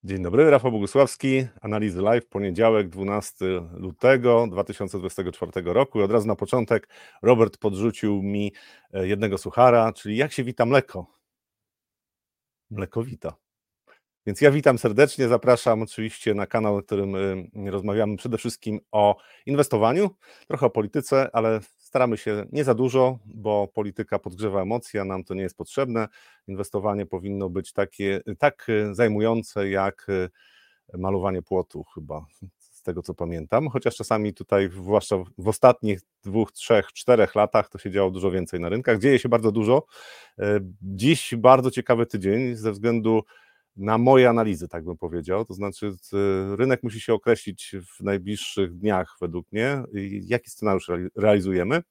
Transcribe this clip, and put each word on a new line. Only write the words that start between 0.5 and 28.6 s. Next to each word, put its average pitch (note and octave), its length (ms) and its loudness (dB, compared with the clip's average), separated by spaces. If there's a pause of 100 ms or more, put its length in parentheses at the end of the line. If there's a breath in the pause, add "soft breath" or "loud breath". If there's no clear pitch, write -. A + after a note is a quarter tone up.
Rafał B2+ 220 4
Bogusławski, C3 720 0 (140)
Analizy G#2 420 -4
Live, A2+ 240 2
poniedziałek, G2+ 600 0
dwunasty F#2+ 760 -6 (120)
lutego A#2 760 4
dwa F#2 140 -4
tysiące G2+ 340 -8
dwudziestego F2+ 340 -6
czwartego F2 400 -6
roku. A#2 280 0
I - 20 4
od G2 80 2
razu A2 180 2
na G#2 80 -2
początek A2+ 520 -2 (340 loud breath)
Robert A2+ 360 4
podrzucił G2+ 640 -2
mi, G2+ 300 -4 (400 loud breath)
e, F#2+ 160 -4
jednego G2+ 300 -2
suchara, A#2 540 4
czyli G#2+ 240 -8
jak C#3+ 160 -2
się C3 120 -6
wita A#2+ 220 -2
mleko? A#2+ 400 0 (1600)
Mleko G#2 320 -6
wita. A#2 320 -10 (920 soft breath)
Więc G2+ 140 -6
ja C#3+ 100 8
witam C3+ 280 4
serdecznie, B2+ 500 2
zapraszam A#2 540 2
oczywiście A2 520 -4
na G2+ 120 -4
kanał, G#2+ 300 0
na G2+ 60 -4
którym, G2 320 -4
y, F#2+ 560 -6
rozmawiamy G2+ 460 -2
przede A2+ 220 -8
wszystkim G#2+ 420 -8 (120)
o G#2 240 4 (300 soft breath)
inwestowaniu, C#3 640 2 (380 soft breath)
trochę B2+ 180 -2
o A2+ 40 4
polityce, C3+ 640 0
ale A2+ 280 0 (180)
staramy B2 380 0
się G#2 360 -6
nie D3 120 -2
za C3 100 4
dużo, B2+ 500 2
bo G#2 500 -4
polityka G#2 440 -6
podgrzewa F#2+ 440 -4
emocje, G#2+ 380 -6
a G2 40 -4
nam F#2+ 200 -6
to F#2+ 100 -10
nie F#2+ 80 -6
jest F#2 140 -8
potrzebne. A2+ 520 -4 (380 soft breath)
Inwestowanie G2+ 600 -6
powinno G2 440 -8
być F2+ 220 -8
takie, G2 480 -4 (180)
tak, - 300 0